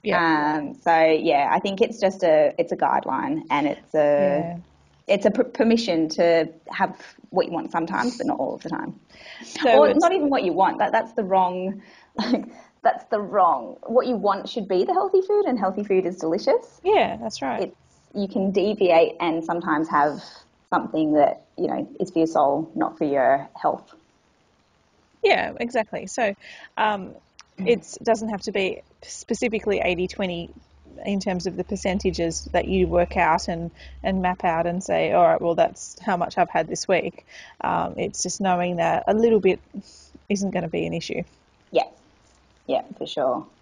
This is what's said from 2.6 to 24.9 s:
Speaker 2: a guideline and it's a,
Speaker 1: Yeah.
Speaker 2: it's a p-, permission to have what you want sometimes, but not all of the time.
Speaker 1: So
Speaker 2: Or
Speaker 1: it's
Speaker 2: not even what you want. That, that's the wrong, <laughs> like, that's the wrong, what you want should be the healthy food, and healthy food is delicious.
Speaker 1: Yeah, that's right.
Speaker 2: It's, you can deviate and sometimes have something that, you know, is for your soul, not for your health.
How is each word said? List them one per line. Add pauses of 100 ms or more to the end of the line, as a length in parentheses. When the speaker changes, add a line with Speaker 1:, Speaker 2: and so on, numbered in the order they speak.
Speaker 2:
a
guideline
and
it's
a,
Speaker 1:
Yeah. (500)
Speaker 2:
it's
a
p-,
permission
to (200)
have (340)
what
you
want
sometimes,
but
not
all
of
the
time. (440)
Speaker 1:
So
Speaker 2:
Or
Speaker 1:
it's
Speaker 2:
not
even
what
you
want.
That,
that's
the
wrong, (160)
<laughs>
like, (360)
that's
the
wrong,
what
you
want
should
be
the
healthy
food,
and
healthy
food
is
delicious.
Speaker 1:
Yeah,
that's
right.
Speaker 2:
It's, (400)
you
can
deviate
and
sometimes
have (480)
something
that, (160)
you
know, (120)
is
for
your
soul,
not
for
your
health. (1300)